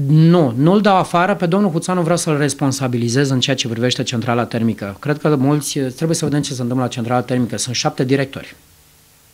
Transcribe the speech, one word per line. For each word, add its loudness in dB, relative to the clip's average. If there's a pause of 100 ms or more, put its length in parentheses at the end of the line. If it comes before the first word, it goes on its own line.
nu, 6
nu-l 4
dau 2
afară. 0
Pe -2
domnul 2
Huțanu -2
vreau 0
să-l -2
responsabilizez 0
în 2
ceea 0
ce -4
privește -2
centrala -2
termică. -2
Cred -2
că 2
mulți, 0
trebuie -2
să -4
vedem 0
ce -6
se -8
întâmplă -2
la -2
centrala -2
termică. -2
Sunt -6
șapte -2
directori. -2 (760)